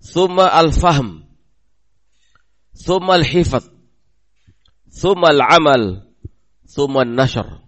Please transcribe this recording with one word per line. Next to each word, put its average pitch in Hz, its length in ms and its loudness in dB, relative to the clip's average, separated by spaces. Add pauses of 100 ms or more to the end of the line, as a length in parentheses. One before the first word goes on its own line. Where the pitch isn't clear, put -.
thumma 180 480 0
al-fahm, 143 800 0 (1400)
thumma 185 480 -2
al-hifat, 147 480 -2 (1200)
thumma 175 480 0
al-amal, 127 720 2 (560)
thumma 135 400 -4
al-nashr. 120 640 -4